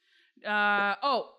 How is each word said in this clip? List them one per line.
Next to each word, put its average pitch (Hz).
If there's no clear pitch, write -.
Uh, 208
oh, 269